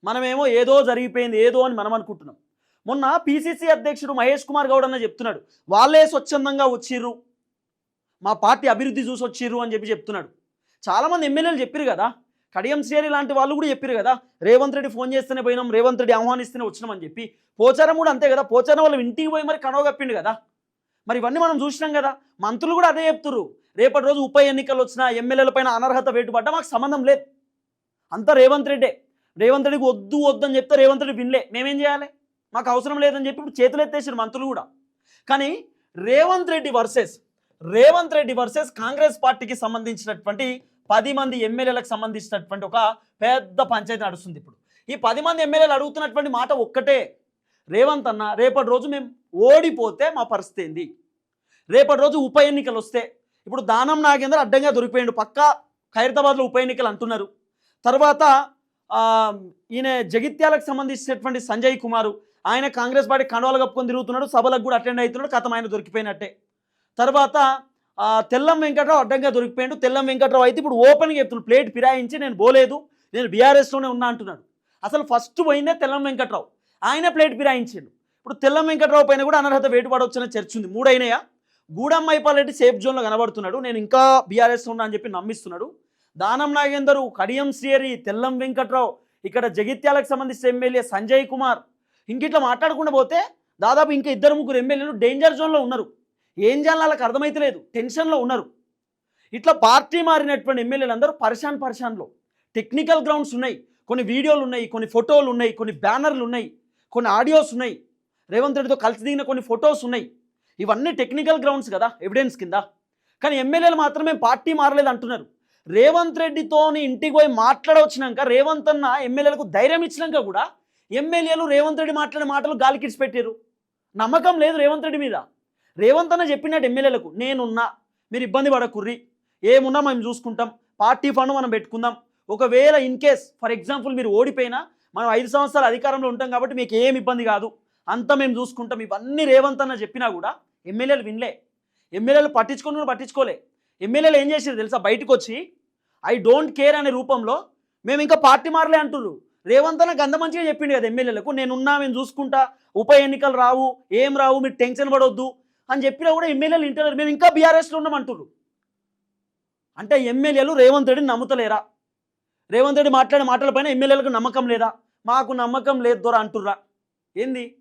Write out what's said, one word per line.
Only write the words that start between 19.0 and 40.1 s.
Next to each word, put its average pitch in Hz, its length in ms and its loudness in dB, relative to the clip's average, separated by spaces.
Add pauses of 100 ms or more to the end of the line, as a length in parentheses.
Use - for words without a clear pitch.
పోయి 311 160 -4
మరి 302 140 -4
కండువ 285 260 -2
కప్పిండు 277 300 -2
కదా. 208 220 -4 (720)
మరి 240 100 -2
ఇవన్నీ 247 220 -2
మనం 330 220 0
చూసినాం 294 320 -6
కదా. 277 220 -2 (260)
మంత్రులు 247 320 -4
కూడా 349 140 4
అదే 320 200 0
చెప్తుర్రు, 294 480 -4 (220)
"రేపటి 254 280 2
రోజు 285 140 0
ఉప 262 180 0
ఎన్నికలు 269 420 2
వచ్చినా, 254 300 -2
ఎమ్మెల్యేల 254 400 0
పైన 262 180 0
అనర్హత 254 420 -2
వేటు 233 220 -2
పడ్డా 233 200 -2
మాకు 320 140 -4
సంబంధం 277 380 -4
లేదు, 277 180 2 (920)
అంతా 220 200 0
రేవంత్ 269 360 4
రెడ్డే, 269 340 -2 (340)
రేవంత్ 254 300 2
రెడ్డికి 269 220 0
వద్దు 202 260 -4
వద్దు 285 300 0
అని 269 100 -2
చెప్తే 269 200 0
రేవంత్ 269 280 4
రెడ్డి 247 200 -6
వినలే, 254 280 -2
మేమేం 269 280 -6
చేయాలి, 285 280 -2 (460)
మాకు 247 160 -4
అవసరం 262 300 -2
లేదని" 277 280 0
చెప్పి 277 140 -8
ఇప్పుడు 285 200 -6
చేతులు 254 200 2
ఎత్తేసారు 294 340 -4
మంత్రులు 233 300 -6
కూడా. 240 200 -8 (640)
కానీ 277 360 -2 (320)
రేవంత్ 330 520 2
రెడ్డి 311 200 -4
వర్సెస్, 233 500 -2 (520)
రేవంత్ 320 420 6
రెడ్డి 277 200 0
వర్సెస్ 247 380 -4
కాంగ్రెస్ 269 520 -2
పార్టీకి 254 320 0
సంబంధించినటువంటి 226 1080 -8 (260)